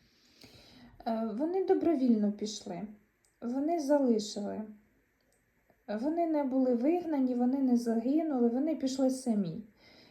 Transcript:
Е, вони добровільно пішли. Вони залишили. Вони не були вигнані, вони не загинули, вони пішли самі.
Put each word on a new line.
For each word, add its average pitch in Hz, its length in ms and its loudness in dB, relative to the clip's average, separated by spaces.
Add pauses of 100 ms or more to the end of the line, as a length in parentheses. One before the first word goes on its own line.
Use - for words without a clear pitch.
(1040)
Е, 226 320 -4
вони 349 280 -2
добровільно 254 640 2
пішли. 202 560 -10 (540)
Вони 277 380 -2
залишили. 226 840 0 (1400)
Вони 330 260 0
не 302 160 0
були 254 320 2
вигнані, 285 600 0
вони 247 240 2
не 247 180 4
загинули, 240 720 2
вони 285 260 0
пішли 262 340 0
самі. 208 540 -2 (480)